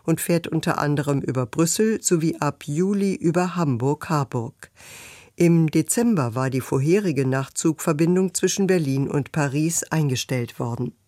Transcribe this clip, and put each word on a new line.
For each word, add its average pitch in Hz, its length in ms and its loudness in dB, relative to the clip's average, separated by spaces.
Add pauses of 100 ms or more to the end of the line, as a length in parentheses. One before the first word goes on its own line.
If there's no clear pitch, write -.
und 165 160 0
fährt 170 300 -2
unter 160 280 -2
anderem 143 440 0
über 127 240 -2
Brüssel 196 580 0
sowie 165 380 0
ab 147 240 -4
Juli 190 500 0
über 175 400 0
Hamburg-Harburg. 139 1160 -2 (640)
Im 170 340 6
Dezember 160 640 0
war 131 140 0
die 127 100 -2
vorherige 143 640 0
Nachtzugverbindung 160 1080 0
zwischen 190 340 0
Berlin 139 420 0
und 139 220 -2
Paris 151 520 0
eingestellt 127 760 -2
worden. 120 380 -4 (100)